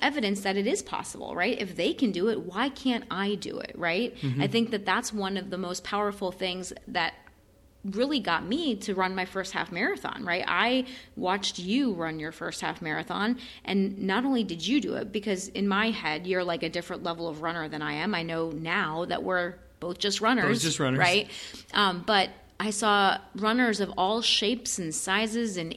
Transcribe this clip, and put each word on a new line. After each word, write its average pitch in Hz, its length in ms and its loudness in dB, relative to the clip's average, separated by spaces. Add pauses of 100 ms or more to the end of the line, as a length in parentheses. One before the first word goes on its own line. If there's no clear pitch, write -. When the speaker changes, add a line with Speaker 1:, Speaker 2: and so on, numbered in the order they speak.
Speaker 1:
evidence 294 400 0
that 196 140 0
it 202 120 2
is 392 140 0
possible, - 520 -8
right? 180 260 0
If 185 140 -6
they 175 200 0
can 254 180 2
do 175 160 2
it, 220 140 0
why 185 260 -2
can't 254 420 -2
I 196 260 0
do - 220 -6
it, - 180 -8
right? 175 420 0
Speaker 2:
Mm-hmm. 135 240 0
Speaker 1:
I 175 40 2
think 226 240 2
that 202 140 -2
that's 202 280 0
one 196 240 -2
of 196 140 -6
the 185 80 -4
most 180 240 -4
powerful 202 480 -2
things 180 420 -4 (160)
that 170 260 0 (680)
really 233 360 0
got 170 260 0
me 262 300 0
to 202 180 -4
run 185 200 0
my 185 100 0
first 185 280 -6
half 170 200 -4
marathon, 247 520 -4
right? 175 220 0
I 240 400 2 (300)
watched 196 420 -2
you 214 360 2
run 160 260 -4
your 156 100 -6
first 170 300 -8
half 160 200 -4
marathon, 175 580 0 (260)
and 196 340 2
not 196 260 0
only 254 200 2
did 170 200 -6
you 247 160 4
do 190 140 -2
it, - 180 -4
because 202 360 -2
in 196 180 -2
my 202 240 2
head, 170 360 -2
you're, 185 180 2
like, 170 180 -2
a 165 60 -2
different 170 340 -6
level 170 260 -4
of 151 140 -6
runner 165 260 -2
than 151 140 -6
I 151 120 -2
am. 180 200 0
I 170 80 0
know 165 280 -2
now 160 560 -2
that 175 180 -2
we're 180 320 0 (240)
both 175 180 -6
just 202 220 0
runners, 208 380 4
Speaker 2:
Both 127 40 0
just 151 160 2
runners. 135 220 4
Speaker 1:
right? 180 280 6 (460)
Um, 185 320 4
but 202 240 6 (300)
I 208 100 0
saw 208 480 4 (160)
runners 214 460 4
of 190 180 0
all 214 240 4
shapes - 560 2
and 160 160 -4
sizes 220 600 0
and 165 200 -4